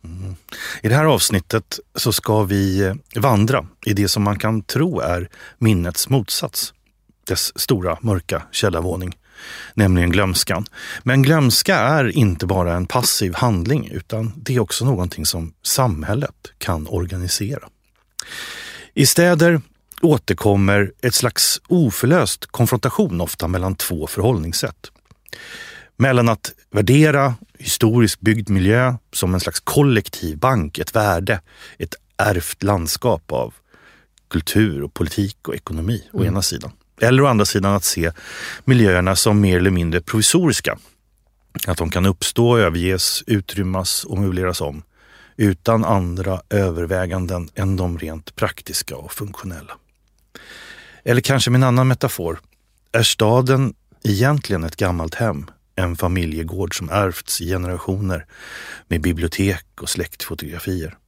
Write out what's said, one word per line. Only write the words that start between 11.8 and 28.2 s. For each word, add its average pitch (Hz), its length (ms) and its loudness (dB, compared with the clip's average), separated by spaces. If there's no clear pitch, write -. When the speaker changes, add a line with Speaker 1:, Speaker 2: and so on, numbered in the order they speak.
Speaker 1:
inte 95 300 2
bara 87 280 0
en 90 120 -2
passiv 110 480 -2
handling, 98 540 0
utan 110 480 -6
det 127 200 -6
är 120 40 2
också - 240 -2
någonting 90 420 -2
som 82 260 -6
samhället 107 960 -4
kan 80 300 -4
organisera. 90 800 -4
I 135 120 4
städer 170 540 6
återkommer 101 880 4
ett 120 120 0
slags - 540 0
oförlöst 147 760 2
konfrontation 123 760 0
ofta 82 280 -4
mellan 90 260 -2
två 78 320 -6
förhållningssätt. 95 840 -4
Mellan 123 320 4
att - 240 -2
värdera 139 640 4
historiskt 113 640 2